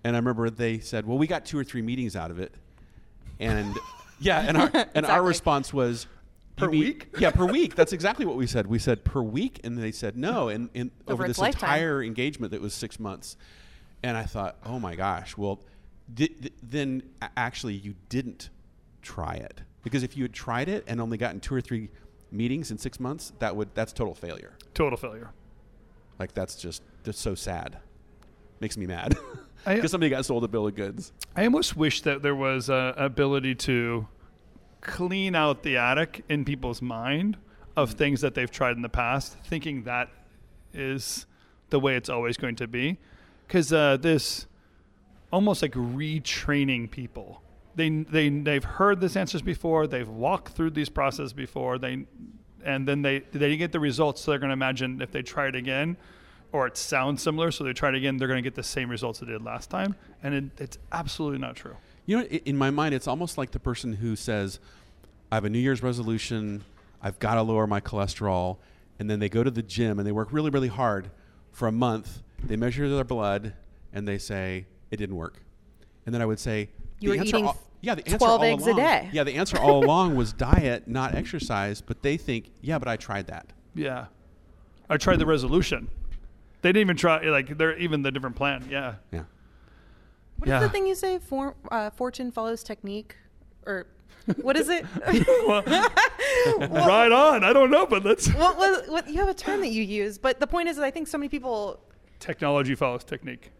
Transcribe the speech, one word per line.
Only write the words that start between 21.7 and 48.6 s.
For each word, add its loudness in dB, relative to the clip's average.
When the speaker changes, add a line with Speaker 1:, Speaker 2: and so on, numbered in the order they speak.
Speaker 1:
meetings -2
in -8
six -10
months, -8
that -2
would, -6
that's -4
total -4
failure. -14
Speaker 3:
Total 0
failure. -14
Speaker 1:
Like, -8
that's -6
just, -12
that's -8
so -4
sad. -8
Makes -6
me -6
mad. -2
<laughs> -14
Speaker 3:
I 2
Speaker 1:
'Cause 0
somebody 2
got 0
sold 0
a -4
bill 0
of -6
goods. -8
Speaker 3:
I 0
almost 2
wish 0
that 0
there 0
was -2
a 2
ability 0
to 0
clean -2
out 2
the 2
attic 0
in 0
people's -4
mind -2
of 0
Speaker 1:
Mm. -14
Speaker 3:
things 2
that 0
they've -2
tried 0
in -6
the -6
past, -2
thinking -6
that -4
is -6
the 4
way 2
it's -4
always -2
going -4
to -6
be. -2
'Cause, 2
uh, 6
this 0
almost 2
like -2
retraining -2
people. -14
They, 2
they, 2
they've 2